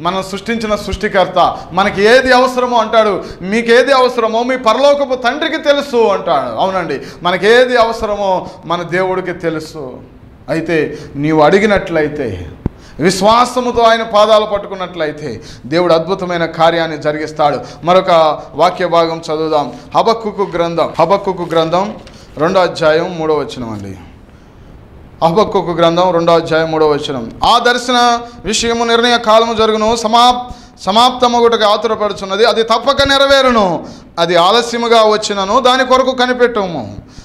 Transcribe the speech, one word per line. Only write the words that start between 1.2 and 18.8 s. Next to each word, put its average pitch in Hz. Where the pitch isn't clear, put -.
మనకి 196
ఏది 254
అవసరమో 247
అంటాడు, 214
"మీకు 226
ఏది 254
అవసరమో 247
మీ 254
పరలోకపు 262
తండ్రికి 277
తెలుసు" 277
అంటాడు. 151
అవునండి, 165
మనకి 180
ఏది 247
అవసరమో 202
మన 170
దేవుడికి 180
తెలుసు. 156
అయితే 160
నీవు 156
అడిగినట్లయితే, 151
విశ్వాసముతో 233
ఆయన 226
పాదాలు 214
పట్టుకున్నట్లయితే 170
దేవుడు 165
అద్భుతమైన 175
కార్యాన్ని 165
జరిగిస్తాడు. 151
మరొక 170
వాక్య 175